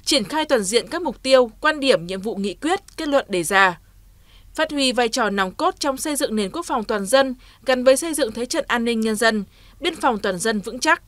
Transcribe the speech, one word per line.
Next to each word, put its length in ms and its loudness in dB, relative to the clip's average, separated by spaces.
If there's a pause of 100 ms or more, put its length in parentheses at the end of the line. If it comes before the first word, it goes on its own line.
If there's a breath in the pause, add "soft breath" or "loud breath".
triển 200 0
khai 200 -2
toàn 180 2
diện 280 0
các 120 -4
mục 200 -6
tiêu, 280 4 (100)
quan 200 0
điểm, 260 2
nhiệm 140 -6
vụ, 140 -6
nghị 200 -4
quyết, 260 -2 (160)
kết 120 -6
luận 200 2
đề 140 -2
ra. 380 4 (720 soft breath)
Phát 160 -2
huy 220 0
vai 160 0
trò 220 -2
nòng 240 -2
cốt 240 -2
trong 180 -2
xây 200 -4
dựng 200 -2
nền 160 -2
quốc 140 -8
phòng 180 -2
toàn 220 -4
dân 280 2 (320 soft breath)
gắn 180 0
với 120 8
xây 180 -4
dựng 180 -2
thế 140 -6
trận 220 -2
an 160 0
ninh 160 0
nhân 160 0
dân, 280 2 (360 soft breath)
biên 160 -4
phòng 220 0
toàn 200 -2
dân 220 -2
vững 180 -10
chắc. 300 2